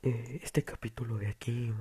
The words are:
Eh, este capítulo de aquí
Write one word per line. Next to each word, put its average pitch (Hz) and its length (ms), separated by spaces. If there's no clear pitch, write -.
Eh, 123 400
este - 200
capítulo 113 540
de 104 100
aquí 120 540